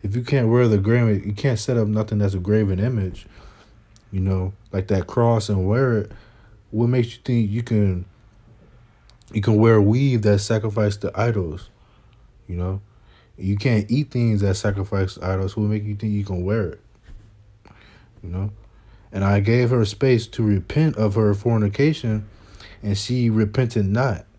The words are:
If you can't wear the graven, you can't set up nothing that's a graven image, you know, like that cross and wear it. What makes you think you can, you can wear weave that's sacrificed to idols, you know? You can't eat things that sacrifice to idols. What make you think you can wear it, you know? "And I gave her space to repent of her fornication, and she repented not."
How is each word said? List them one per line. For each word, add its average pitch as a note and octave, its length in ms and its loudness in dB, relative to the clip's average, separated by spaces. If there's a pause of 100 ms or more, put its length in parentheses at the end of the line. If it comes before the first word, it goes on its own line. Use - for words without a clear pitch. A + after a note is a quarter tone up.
If G#2 140 -4
you B2 60 -2
can't A#2+ 260 0
wear B2 180 4
the G#2+ 120 4
graven, A2 480 2
you G#2 80 -4
can't B2 240 -2
set B2+ 180 -2
up A2 120 2
nothing G#2+ 300 -2
that's G2 140 0
a F#2+ 60 -4
graven G2 400 0
image, G#2 480 -4 (840)
you F#2+ 100 -4
know, F#2 340 -2 (180)
like F#2+ 140 -2
that F#2+ 200 0
cross A#2 440 2
and F#2+ 180 0
wear A#2+ 300 2
it. - 140 -6 (580)
What A#2 160 0
makes A#2+ 300 2
you - 60 -20
think A#2 280 0
you A#2 120 -4
can, G2 440 0 (1200)
you G#2 120 -4
can G#2+ 140 2
wear A2 260 6
weave B2 400 2
that's G2+ 200 4
sacrificed G#2+ 600 -2
to G2 120 -4
idols, G#2 540 -4 (760)
you F2+ 100 -8
know? F#2 240 -4 (560)
You G2+ 220 -2
can't G#2+ 320 0
eat C#3 200 -2
things A#2 300 0
that G2 140 0
sacrifice G2 640 -4
to F2+ 100 -10
idols. F#2+ 320 -4
What G#2+ 60 0
make G#2 200 -2
you G#2 120 -8
think G#2+ 180 -4
you G2+ 100 -4
can F#2 220 -6
wear G#2 220 -2
it, - 120 -14 (1400)
you E2+ 80 -12
know? G2 220 -6 (600)
"And G2+ 100 -4
I G2+ 180 4
gave A#2 280 2
her A#2+ 160 2
space A#2+ 440 2
to - 140 -6
repent A2 540 0
of G#2 200 0
her G#2+ 180 4
fornication, A2 920 0 (560)
and G2+ 140 -2
she B2 320 0
repented A2 560 2
not." G#2+ 400 0 (140)